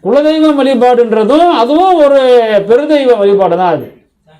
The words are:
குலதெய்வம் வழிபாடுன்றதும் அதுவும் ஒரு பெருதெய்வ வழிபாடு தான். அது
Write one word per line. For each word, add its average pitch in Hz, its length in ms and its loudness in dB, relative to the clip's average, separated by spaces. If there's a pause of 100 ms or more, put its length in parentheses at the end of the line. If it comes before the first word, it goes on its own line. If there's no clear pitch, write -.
குலதெய்வம் 302 540 0
வழிபாடுன்றதும் 247 920 0
அதுவும் 311 440 0
ஒரு 285 260 2 (460)
பெருதெய்வ 269 500 0
வழிபாடு 196 400 0
தான். 180 160 -2
அது 131 140 -8 (540)